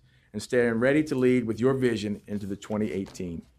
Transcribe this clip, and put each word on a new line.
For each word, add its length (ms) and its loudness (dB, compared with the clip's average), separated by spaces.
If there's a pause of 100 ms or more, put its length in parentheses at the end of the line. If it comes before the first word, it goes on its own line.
(320)
and 120 -6
stand 360 2
ready 260 4
to 100 -4
lead 300 4
with 140 -4
your 140 4
vision 540 -2
into 180 -6
the 100 -6
twenty 360 -4
eighteen 500 -8 (180)